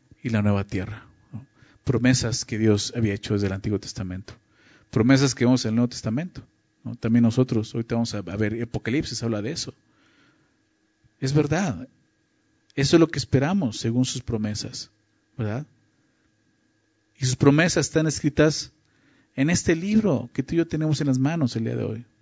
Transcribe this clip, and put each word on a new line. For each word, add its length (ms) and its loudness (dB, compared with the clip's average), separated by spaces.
y 80 -6
la 120 2
nueva 220 2
tierra, 420 -8
¿no? 140 -16
Promesas 600 2
que 140 -6
Dios 380 4
había 180 0
hecho 200 -4
desde 120 0
el 60 -2
Antiguo 260 -2
Testamento. 560 -10
Promesas 440 4
que 100 0
vemos 200 4
en 60 -4
el 60 -2
Nuevo 140 2
Testamento, 560 -6
¿no? 120 -10
También 280 2
nosotros, 520 2
ahorita 220 -4
vamos 180 -2
a, 40 -6
a 180 -8
ver, 260 -2
Apocalipsis 600 -4
habla 200 -4
de 100 -6
eso. 220 -10
Es 140 -2
verdad. 540 0
Eso 220 4
es 40 6
lo 80 6
que 100 -8
esperamos 600 0
según 260 0
sus 180 -4
promesas, 680 -6
¿verdad? 300 -6
Y 100 -4
sus 100 -2
promesas 500 4
están 200 0
escritas 640 0
en 160 0
este 240 2
libro 580 0
que 100 -2
tú 120 -8
y 40 2
yo 80 2
tenemos 340 -2
en 80 0
las 100 2
manos 380 0
el 80 -2
día 120 -2
de 80 -2
hoy. 220 -6